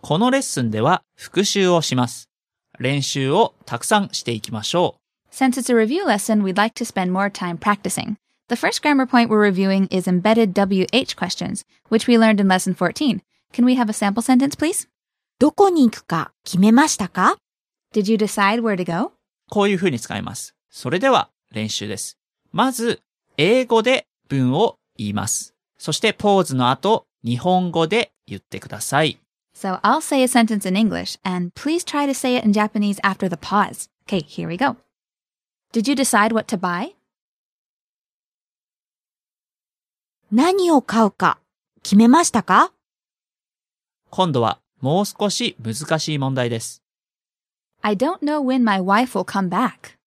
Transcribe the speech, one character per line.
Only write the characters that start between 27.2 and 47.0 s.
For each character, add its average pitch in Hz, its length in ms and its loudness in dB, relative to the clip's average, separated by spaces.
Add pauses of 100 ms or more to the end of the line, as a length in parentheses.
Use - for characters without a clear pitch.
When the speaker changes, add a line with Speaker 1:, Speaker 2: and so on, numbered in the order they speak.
Speaker 1:
日 120 160 -4
本 180 320 0
語 165 160 0
で 214 240 -2 (160)
言 101 120 -12
っ - 20 -14
て - 180 -14
く - 100 -18
だ 104 120 -14
さ 143 240 0
い。 - 160 -4 (340)
Speaker 2:
So 185 280 -8
I'll 254 180 2
say 277 220 0
a - 20 4
sentence 226 440 0
in 180 60 0
English, 190 480 -2
and 180 320 -6
please 330 300 -4
try 294 200 -2
to 277 100 -2
say 247 220 -2
it 247 80 -4
in 214 80 4
Japanese 208 500 0
after 196 260 -2
the 175 80 -4
pause. - 520 -4 (160)
Okay, 190 220 -4
here 170 220 -10
we 170 80 -8
go. 247 200 -2 (960)
Did 226 160 0
you 285 60 2
decide 233 400 2
what 220 180 -4
to 196 60 -4
buy? 180 360 -6 (3500)
Speaker 3:
何 349 400 4
を 269 100 4
買 220 220 2
う 196 80 2
か - 260 0 (460)
決 - 100 -2
め 220 140 8
ま 320 160 6
し - 80 -2
た 208 100 0
か？ 262 300 2 (1400)
Speaker 1:
今 180 220 0
度 123 100 0
は - 160 -2 (220)
も 156 220 0
う - 40 0
少 208 240 -4
し - 320 -4
難 143 380 -4
し 156 140 -4
い 143 40 -2
問 135 160 -2
題 123 160 -2
で 113 80 -4
す。 - 240 -14 (1000)